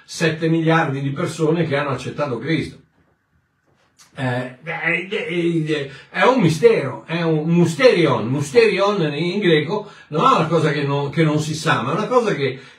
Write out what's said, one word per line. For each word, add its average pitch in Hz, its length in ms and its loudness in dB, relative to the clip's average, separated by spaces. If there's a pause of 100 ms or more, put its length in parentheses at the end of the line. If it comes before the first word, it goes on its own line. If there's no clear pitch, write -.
sette 160 460 -2
miliardi 160 500 2
di 139 120 -4
persone 165 540 -2
che 131 120 -2
hanno 147 140 -4
accettato 131 480 -6
Cristo? 139 420 -4 (1400)
Eh, 127 460 -4
eh, 165 480 -4
eh, 165 640 -2
eh, 139 180 -6 (180)
è 180 140 -2
un 254 160 6
mistero, 175 680 4
è 165 160 -4
un 160 280 0
musterion. 170 800 4
Musterion 185 840 0
in 175 260 -4
greco 175 520 0 (160)
non 156 160 -2
è 247 140 4
una 160 100 0
cosa 156 240 2
che 143 120 -2
non, 143 260 -2
che 160 140 0
non 151 140 2
si 151 160 -4
sa, 127 280 -2
ma 123 100 -4
è 165 40 -2
una 208 120 -2
cosa 226 260 0
che 139 240 -4 (220)